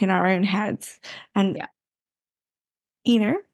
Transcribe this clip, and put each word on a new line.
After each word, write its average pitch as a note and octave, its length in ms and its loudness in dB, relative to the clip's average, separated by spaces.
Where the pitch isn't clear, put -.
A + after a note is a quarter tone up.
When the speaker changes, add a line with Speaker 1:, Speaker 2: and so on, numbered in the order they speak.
Speaker 1:
in F#3+ 80 0
our F3+ 180 2
own F#3 160 2
heads G3+ 560 -4
and, G3 200 2
Speaker 2:
Yeah. - 120 -10
Speaker 1:
you A#3 160 4
know, A3 180 2